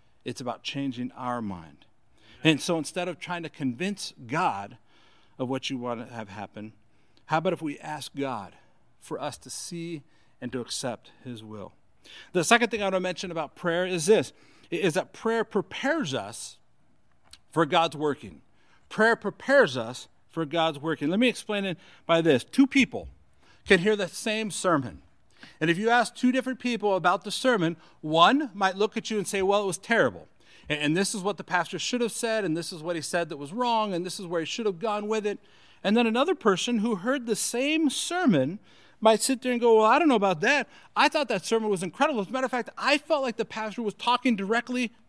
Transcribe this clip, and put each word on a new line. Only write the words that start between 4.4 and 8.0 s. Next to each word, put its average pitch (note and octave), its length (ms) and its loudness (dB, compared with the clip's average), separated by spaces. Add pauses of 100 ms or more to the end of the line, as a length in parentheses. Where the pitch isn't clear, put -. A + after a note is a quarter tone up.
of C3 100 -4
what C3+ 220 -4
you C3+ 80 -6
want A#2+ 280 -6
to A#2 80 -18
have A2+ 140 -10
happen, G#2 460 -14 (520)
how D#3 120 0
about F3 160 0
if D#3+ 80 -8
we D3 180 -8
ask D3+ 340 -12